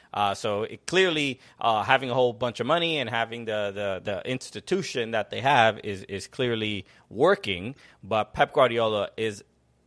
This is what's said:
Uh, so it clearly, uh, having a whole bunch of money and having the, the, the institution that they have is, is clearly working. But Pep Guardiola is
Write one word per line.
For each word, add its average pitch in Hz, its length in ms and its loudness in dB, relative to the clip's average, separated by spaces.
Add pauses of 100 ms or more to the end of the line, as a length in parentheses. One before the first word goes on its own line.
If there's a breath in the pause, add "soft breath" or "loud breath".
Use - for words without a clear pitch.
(120)
Uh, 101 220 0
so 107 300 -2
it - 200 -12
clearly, 156 540 2 (220 soft breath)
uh, 110 240 4
having 131 260 2
a 120 40 0
whole 127 180 4
bunch 117 280 -4
of 117 60 0
money 165 320 2
and 123 100 -2
having 117 360 -4
the, 107 260 -2 (340)
the, 104 80 -4
the 92 180 -6
institution 127 800 -4
that 107 180 -2
they 107 100 -6
have 117 440 4
is, 98 200 -8
is 95 220 -8
clearly 110 580 -4 (240 soft breath)
working. 120 640 0 (280 soft breath)
But 104 320 -2
Pep 143 180 2
Guardiola 117 640 2
is 107 280 -4 (420)